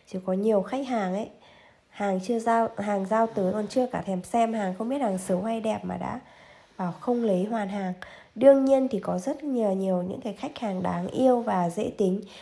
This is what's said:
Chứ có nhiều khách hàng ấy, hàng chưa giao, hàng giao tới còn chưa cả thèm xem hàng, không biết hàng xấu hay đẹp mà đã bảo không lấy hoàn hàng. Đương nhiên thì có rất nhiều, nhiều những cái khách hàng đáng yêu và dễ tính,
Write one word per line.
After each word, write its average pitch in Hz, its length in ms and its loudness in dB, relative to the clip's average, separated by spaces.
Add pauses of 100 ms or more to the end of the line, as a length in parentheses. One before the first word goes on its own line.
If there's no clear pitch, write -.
Chứ 185 180 -8
có 185 80 0
nhiều 202 280 2
khách 254 260 -6
hàng 208 260 -2
ấy, 214 160 -6 (600)
hàng 196 340 -2
chưa 233 160 0
giao, 226 380 2
hàng 202 280 -2
giao 220 220 2
tới 196 260 0
còn 214 140 -2
chưa 254 180 2
cả 180 160 -6
thèm 185 220 -4
xem 226 300 2
hàng, 202 240 -2
không 226 120 -4
biết 285 120 -2
hàng 202 160 0
xấu 185 240 0
hay 226 200 -4
đẹp 220 220 -2
mà 180 140 -6
đã 208 220 -6 (580)
bảo 180 140 -4
không 240 320 -2
lấy 190 220 2
hoàn 214 240 -4
hàng. 190 240 -4 (420)
Đương 269 300 8
nhiên 269 220 4
thì 214 120 -2
có 180 200 -2
rất 277 240 -6
nhiều, 240 280 0
nhiều 190 300 0
những 185 200 -6
cái 208 120 -6
khách - 240 -10
hàng 190 260 -4
đáng 180 240 -2
yêu 254 340 2
và 190 280 0
dễ - 280 -4
tính, 190 240 2 (200)